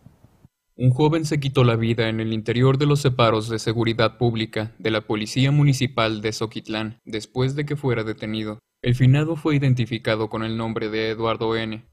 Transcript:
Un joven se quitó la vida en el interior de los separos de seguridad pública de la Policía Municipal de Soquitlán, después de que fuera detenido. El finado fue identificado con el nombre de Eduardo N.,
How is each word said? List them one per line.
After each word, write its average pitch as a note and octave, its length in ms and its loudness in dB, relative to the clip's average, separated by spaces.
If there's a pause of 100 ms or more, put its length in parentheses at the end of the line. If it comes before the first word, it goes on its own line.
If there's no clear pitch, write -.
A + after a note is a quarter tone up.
(760)
Un B2+ 140 2
joven D3+ 360 2
se D#3 140 -2
quitó C3+ 240 2
la A#2 120 4
vida A2+ 340 0
en A2 100 -4
el A2+ 140 -2
interior A#2+ 460 2
de D3 80 2
los D3 140 2
separos A2+ 460 2
de A2+ 120 -4
seguridad A2+ 580 0
pública A2 640 -2
de G#2+ 100 -2
la A2 120 0
Policía A#2 500 0
Municipal B2+ 680 2
de A2 120 -2
Soquitlán, A2 720 -6
después B2+ 500 -4
de D3 120 -4
que D3 80 -4
fuera A#2+ 280 -2
detenido. G#2+ 540 -6 (240)
El B2 140 2
finado C#3+ 400 4
fue D#3 200 0
identificado A#2 760 0
con A2 120 -4
el A2+ 140 -4
nombre A2+ 320 -4
de A2 220 -2
Eduardo A2+ 440 -2
N., A2 380 -6